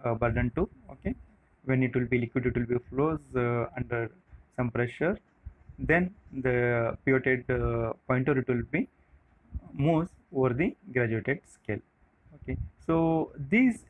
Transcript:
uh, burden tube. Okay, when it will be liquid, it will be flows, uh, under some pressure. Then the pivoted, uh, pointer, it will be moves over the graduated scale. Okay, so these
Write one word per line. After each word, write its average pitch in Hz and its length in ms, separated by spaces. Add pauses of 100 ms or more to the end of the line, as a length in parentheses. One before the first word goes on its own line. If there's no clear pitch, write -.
uh, 117 100
burden 120 400
tube. 165 160 (220)
Okay, 202 240 (480)
when 131 180
it 123 140
will 123 100
be 123 120
liquid, 120 280
it 120 100
will 120 100
be 123 120 (120)
flows, 151 280 (160)
uh, 120 320 (100)
under 120 320 (480)
some 123 140
pressure. 123 480 (600)
Then 170 340 (180)
the 120 720
pivoted, 131 460
uh, 117 440 (120)
pointer, 131 320
it 127 80
will 120 240
be 185 180 (840)
moves 160 380 (220)
over 131 220
the 160 220 (160)
graduated 120 520
scale. - 360 (640)
Okay, 131 140 (280)
so 165 460 (200)
these 233 400